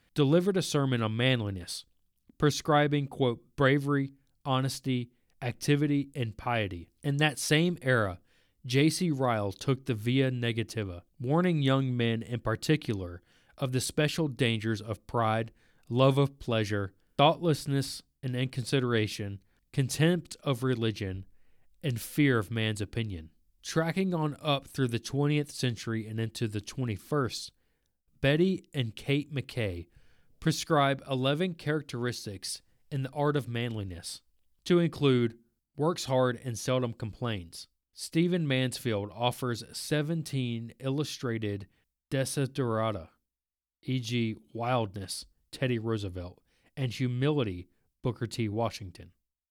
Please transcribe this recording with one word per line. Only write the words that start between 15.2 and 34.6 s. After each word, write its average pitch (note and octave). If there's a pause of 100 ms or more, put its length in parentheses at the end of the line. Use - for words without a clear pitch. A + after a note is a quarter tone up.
love C3
of C#3
pleasure, G#2 (240)
thoughtlessness C#3+ (220)
and B2+
inconsideration, A#2+ (320)
contempt D#3
of C3
religion, A2+ (580)
and A#2+
fear C3+
of F#2
man's A2
opinion. F#2+ (320)
Tracking E3+
on D#3
up C#3+
through C3
the A#2
twentieth D3
century A2+
and A2+
into A2+
the G#2
twenty-first, B2 (680)
Betty E3
and B2
Kate C#3
McKay G2+ (520)
prescribe C#3+
eleven C#3+
characteristics B2 (300)
in C3+
the C3+
art D3
of C3
manliness, A2 (440)